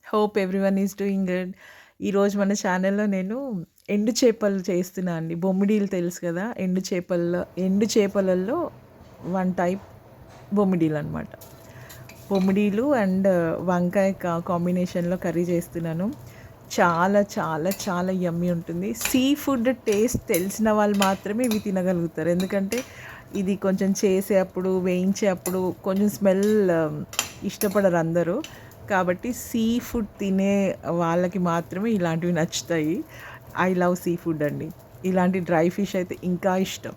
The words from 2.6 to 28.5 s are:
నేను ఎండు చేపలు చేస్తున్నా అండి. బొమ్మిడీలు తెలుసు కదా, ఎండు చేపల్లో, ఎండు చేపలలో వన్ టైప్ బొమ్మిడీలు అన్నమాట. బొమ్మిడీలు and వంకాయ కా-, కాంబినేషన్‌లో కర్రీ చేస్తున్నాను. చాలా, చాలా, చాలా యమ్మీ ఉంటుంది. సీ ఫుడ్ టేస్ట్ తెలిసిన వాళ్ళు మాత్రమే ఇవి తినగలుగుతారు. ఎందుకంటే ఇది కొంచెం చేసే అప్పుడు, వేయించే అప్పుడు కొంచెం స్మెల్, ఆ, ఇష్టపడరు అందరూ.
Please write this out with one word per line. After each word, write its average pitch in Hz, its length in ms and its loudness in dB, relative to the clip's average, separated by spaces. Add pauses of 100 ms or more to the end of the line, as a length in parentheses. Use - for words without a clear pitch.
నేను 202 600 -4 (240)
ఎండు 208 220 2
చేపలు 214 480 2 (100)
చేస్తున్నా 180 440 -2
అండి. 165 220 -6
బొమ్మిడీలు 196 500 2
తెలుసు 180 400 -4
కదా, 180 320 -4
ఎండు 185 240 -2 (120)
చేపల్లో, 175 520 -2 (120)
ఎండు 190 280 2
చేపలలో 202 840 2 (540)
వన్ 185 280 -2
టైప్ 185 280 0 (720)
బొమ్మిడీలు 185 420 2
అన్నమాట. 156 320 -6 (1040)
బొమ్మిడీలు 202 640 4
and 190 320 2 (380)
వంకాయ 180 460 2
కా-, 170 280 -4
కాంబినేషన్‌లో 180 800 -2
కర్రీ 175 260 -2
చేస్తున్నాను. 170 720 -2 (680)
చాలా, 185 400 4
చాలా, 160 500 -2 (200)
చాలా 185 220 -2
యమ్మీ 175 380 0
ఉంటుంది. 175 440 -4
సీ 262 420 2
ఫుడ్ 262 400 0 (120)
టేస్ట్ 214 400 0
తెలిసిన 202 440 0
వాళ్ళు 208 260 2
మాత్రమే 196 480 0
ఇవి 214 140 0
తినగలుగుతారు. 180 720 -2
ఎందుకంటే 196 540 0 (520)
ఇది 196 200 0
కొంచెం 190 400 2 (100)
చేసే 190 340 4
అప్పుడు, 185 400 0
వేయించే 185 480 0
అప్పుడు 185 560 -2
కొంచెం 196 260 2
స్మెల్, 196 640 2
ఆ, 151 320 0 (400)
ఇష్టపడరు 196 520 2
అందరూ. 170 480 0 (460)